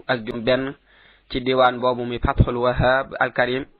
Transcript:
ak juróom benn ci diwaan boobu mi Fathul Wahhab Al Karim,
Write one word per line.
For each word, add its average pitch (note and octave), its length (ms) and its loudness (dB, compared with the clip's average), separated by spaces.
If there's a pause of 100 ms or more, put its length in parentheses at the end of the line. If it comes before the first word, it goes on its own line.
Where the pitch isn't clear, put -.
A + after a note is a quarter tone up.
ak B2+ 180 -2
juróom A#2 180 -8
benn C3 300 0 (560)
ci C3+ 120 -4
diwaan B2+ 380 2
boobu B2 260 0
mi A#2+ 140 -6
Fathul C3+ 380 2
Wahhab B2+ 600 0
Al B2+ 140 0
Karim, B2+ 320 -2 (140)